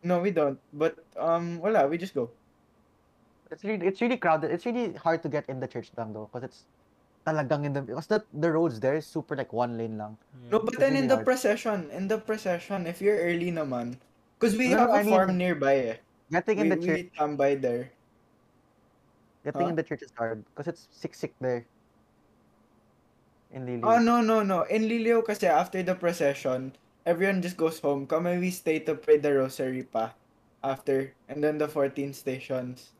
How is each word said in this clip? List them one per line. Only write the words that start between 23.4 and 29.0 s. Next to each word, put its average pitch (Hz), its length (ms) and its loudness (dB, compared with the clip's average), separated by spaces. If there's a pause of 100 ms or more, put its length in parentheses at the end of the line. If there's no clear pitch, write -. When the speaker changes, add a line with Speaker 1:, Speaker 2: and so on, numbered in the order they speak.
Speaker 2:
In 131 140 -10
Liliw. 123 300 2
Speaker 1:
Oh, - 20 6
no, 233 240 4
no, 220 220 4
no! 190 240 2
In 220 240 0
Liliw 226 320 2
kasi 208 240 0
after 175 340 2
the 180 140 -2
procession, 139 800 -2 (340)
everyone 185 320 2
just 180 160 -4
goes 160 240 0
home. 143 240 0
Kami, 175 320 0
we 180 160 -2
stay 160 320 0
to 160 100 -2
pray 151 220 6